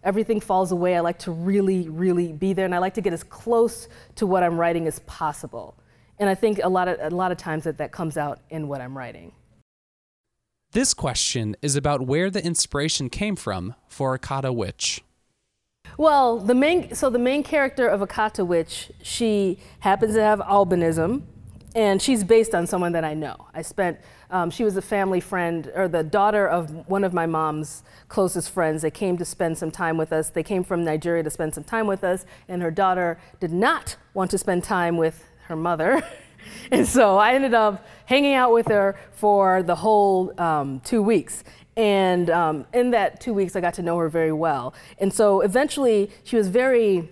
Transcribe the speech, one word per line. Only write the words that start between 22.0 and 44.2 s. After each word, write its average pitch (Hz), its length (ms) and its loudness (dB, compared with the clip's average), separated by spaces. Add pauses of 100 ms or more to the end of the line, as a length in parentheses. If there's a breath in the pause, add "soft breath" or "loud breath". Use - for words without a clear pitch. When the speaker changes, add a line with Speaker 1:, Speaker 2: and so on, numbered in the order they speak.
Speaker 1:
she's 233 220 2
based 220 300 4
on 170 140 0
someone 175 240 -2
that 165 120 0
I 156 100 -4
know. 151 220 -6 (180)
I 160 80 -10
spent 175 360 -4 (320 loud breath)
um, 175 200 0
she 226 140 -6
was 208 120 0
a 190 60 -2
family 190 400 0
friend, 170 520 -4
or 185 140 0
the 165 160 0
daughter 202 440 2
of 160 420 -4
one 196 140 0
of 185 100 -2
my 165 120 0
mom's 156 580 -4 (260 loud breath)
closest 185 400 -2
friends. 156 320 0
They 156 100 0
came 180 260 -2
to 175 80 -6
spend 165 320 -4
some 160 140 -6
time 165 260 -2
with 160 140 -2
us. 160 180 0
They 165 140 -4
came 185 200 -2
from 175 200 -2
Nigeria 165 400 0
to 156 60 -4
spend 156 240 -4
some 147 100 -10
time 226 240 -4
with 196 160 -2
us, 185 220 -2 (220 loud breath)
and 180 140 -6
her 165 100 -2
daughter 180 480 0 (200 loud breath)
did 165 140 -4
not 247 420 0 (180)
want 185 180 -2
to 202 60 -2
spend 180 260 -2
time 170 340 0
with 160 260 -2 (200)
her 170 120 -10
mother. 170 520 0
<laughs> - 60 -16 (580 loud breath)
And 254 160 4
so 208 300 6
I 214 160 6
ended 269 200 2
up 214 320 2 (200 loud breath)
hanging 277 280 4
out 254 200 4
with 233 140 4
her 196 300 2 (140)
for 196 520 4
the 170 120 0
whole, 190 640 2
um, 143 440 -2
two 226 180 0
weeks. 202 420 0 (320 loud breath)
And, 190 540 2
um, 160 440 0
in 247 180 2
that 208 300 0
two 240 120 -4
weeks, 196 220 -2
I 185 60 -2
got 175 140 -2
to 185 80 -6
know 170 140 0
her 165 120 0
very 160 220 0